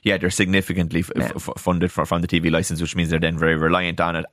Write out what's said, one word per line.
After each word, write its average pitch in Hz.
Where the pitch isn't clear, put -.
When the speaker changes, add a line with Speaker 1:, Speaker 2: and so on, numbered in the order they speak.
Speaker 1:
Yeah, 101
they're 90
significantly 92
f-, 90
Speaker 2:
Yeah. 62
Speaker 1:
f-, -
funded 90
for, 80
from 85
the 87
T 87
V 82
licence, 82
which 80
means 85
they're 80
then 82
very 80
reliant 85
on 85
it. 80